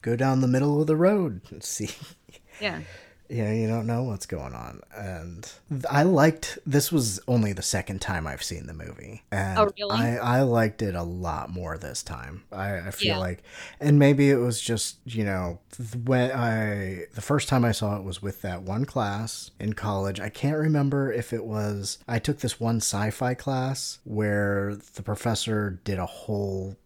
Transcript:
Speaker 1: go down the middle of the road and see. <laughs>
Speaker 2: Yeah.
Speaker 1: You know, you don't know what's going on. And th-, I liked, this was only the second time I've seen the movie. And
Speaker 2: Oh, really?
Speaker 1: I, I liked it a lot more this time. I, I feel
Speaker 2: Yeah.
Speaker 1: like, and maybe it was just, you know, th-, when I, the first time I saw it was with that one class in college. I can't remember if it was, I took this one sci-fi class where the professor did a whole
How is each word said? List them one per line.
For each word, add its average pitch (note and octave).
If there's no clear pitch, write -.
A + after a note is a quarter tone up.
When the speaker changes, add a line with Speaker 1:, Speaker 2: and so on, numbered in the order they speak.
Speaker 1:
go A#2
down C3
the C3
middle C#3+
of D#3
the D#3
road F3
and -
see. -
<laughs> -
Speaker 2:
Yeah. F3
Speaker 1:
You A#2
know, G#2+
you A2
don't A2+
know A#2+
what's G#2+
going C2
on. A#1+
And F2+
th-, C3+
I C#3+
liked, D#3+
this C#3+
was A2+
only A2
the F#2+
second G2
time E2
I've -
seen E2
the D#2+
movie. D#2+
And F#2+
Speaker 2:
Oh, G#2
really? A2+
Speaker 1:
I, A#2+
I C3+
liked A#2
it G2
a F2
lot E2+
more E2+
this -
time. C#2
I, G2
I F2+
feel F#2+
Speaker 2:
Yeah. -
Speaker 1:
like, F2+
and D3
maybe C#3
it C3+
was A#2+
just, -
you A2+
know, F#2
th-, A#2
when B2+
I, G#2+
the G#2
first C#3+
time B2
I A2+
saw G#2
it G2
was F#2
with G2
that F#2
one G2+
class A2
in G#2+
college. G2
I G#2
can't D3
remember C#3+
if A#2
it A2
was, G#2
I A#2
took -
this -
one A2+
sci-fi G#2+
class C3
where G#2
the -
professor G#2+
did G2
a F2+
whole F#3